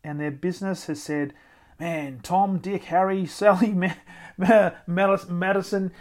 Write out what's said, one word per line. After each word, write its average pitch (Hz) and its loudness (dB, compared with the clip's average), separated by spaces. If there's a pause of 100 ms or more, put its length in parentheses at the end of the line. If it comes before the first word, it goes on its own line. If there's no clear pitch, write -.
and 147 -10
their 147 -4
business 180 -6
has 151 -8
said, 147 -4 (440)
Man, 151 -8
Tom, 190 0
Dick, 190 -6
Harry, 190 0
<laughs> - -
Sally, 208 2
Ma-, 180 2 (460)
Ma-, 190 6 (160)
Madis-, 190 2
Madison, 190 -2